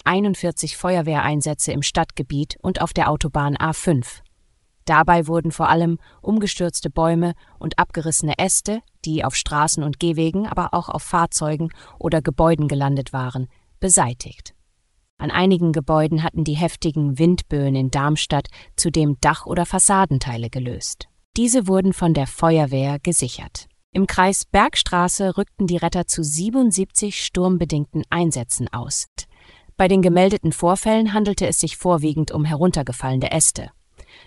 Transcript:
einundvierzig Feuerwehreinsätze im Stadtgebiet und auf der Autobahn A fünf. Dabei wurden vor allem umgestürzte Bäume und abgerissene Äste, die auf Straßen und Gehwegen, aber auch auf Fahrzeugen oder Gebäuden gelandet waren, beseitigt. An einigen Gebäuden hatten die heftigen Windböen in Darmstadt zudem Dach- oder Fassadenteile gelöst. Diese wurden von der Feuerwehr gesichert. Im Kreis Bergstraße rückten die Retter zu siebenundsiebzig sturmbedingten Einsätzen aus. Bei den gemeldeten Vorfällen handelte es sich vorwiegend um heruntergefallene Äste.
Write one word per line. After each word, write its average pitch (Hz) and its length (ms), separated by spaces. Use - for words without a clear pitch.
einundvierzig 175 680
Feuerwehreinsätze 151 960
im 143 120
Stadtgebiet - 800
und 185 180
auf 170 120
der 151 180
Autobahn 143 480
A 160 140
fünf. - 500
Dabei 160 420
wurden 165 240
vor 156 180
allem 165 300
umgestürzte 190 680
Bäume 165 460
und - 180
abgerissene 156 600
Äste, 214 420
die 156 180
auf 135 120
Straßen 151 480
und 147 160
Gehwegen, 170 480
aber - 260
auch 175 160
auf - 140
Fahrzeugen 160 680
oder 160 240
Gebäuden 160 440
gelandet 139 460
waren, 127 360
beseitigt. - 760
An 147 100
einigen 175 440
Gebäuden 156 500
hatten 165 200
die 147 120
heftigen 151 640
Windböen 147 560
in 131 160
Darmstadt 143 560
zudem 151 440
Dach- 151 240
oder 170 220
Fassadenteile 139 840
gelöst. - 580
Diese 233 300
wurden 190 260
von 165 220
der 139 100
Feuerwehr 143 720
gesichert. - 720
Im 190 160
Kreis 190 380
Bergstraße 190 920
rückten 196 300
die 175 100
Retter 170 300
zu - 160
siebenundsiebzig 196 1000
sturmbedingten 165 840
Einsätzen 143 640
aus. 127 320
Bei 190 100
den 190 140
gemeldeten 180 500
Vorfällen 214 640
handelte 208 320
es - 140
sich - 180
vorwiegend 156 540
um 156 120
heruntergefallene 139 880
Äste. - 380